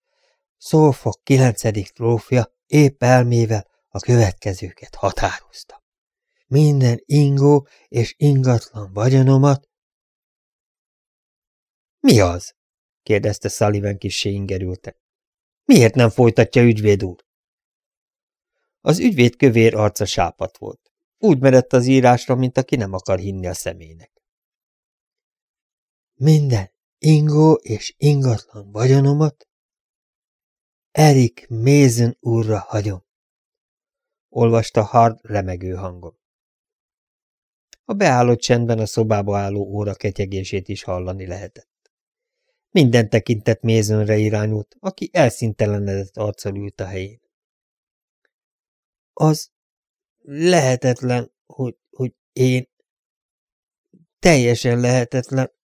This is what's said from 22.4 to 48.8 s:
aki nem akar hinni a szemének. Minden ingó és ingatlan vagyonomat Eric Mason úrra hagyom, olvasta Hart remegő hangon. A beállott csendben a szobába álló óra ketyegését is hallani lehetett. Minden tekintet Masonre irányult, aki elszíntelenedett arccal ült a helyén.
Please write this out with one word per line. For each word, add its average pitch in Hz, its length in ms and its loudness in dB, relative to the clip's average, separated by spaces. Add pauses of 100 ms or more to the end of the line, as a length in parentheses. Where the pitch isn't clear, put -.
aki 135 180 -4
nem 101 180 -6
akar 95 260 -4
hinni 95 280 -10
a 87 60 -8
szemének. 82 580 -14 (2000)
Minden 135 580 0 (320)
ingó 151 500 4
és - 440 -6
ingatlan 127 720 -2
vagyonomat 139 760 0 (1400)
Eric 139 580 2
Mason 120 720 2
úrra 113 400 -2
hagyom, 104 460 -8 (1200)
olvasta 113 540 0
Hart 113 380 2
remegő 92 520 -8
hangon. 90 460 -16 (1700)
A - 80 -10
beállott 123 460 2
csendben 117 400 -2
a 110 60 -2
szobába 104 520 -2
álló 101 280 -6
óra 101 280 -8
ketyegését 95 720 -8
is 98 160 -12
hallani 92 440 -10
lehetett. - 640 -18 (800)
Minden 120 400 2
tekintet 113 520 -2
Masonre 107 560 -2
irányult, 107 640 -4
aki 190 340 -10
elszíntelenedett 104 1040 -4
arccal 104 380 -10
ült 101 240 -16
a 98 60 -10
helyén. 98 360 -14 (1900)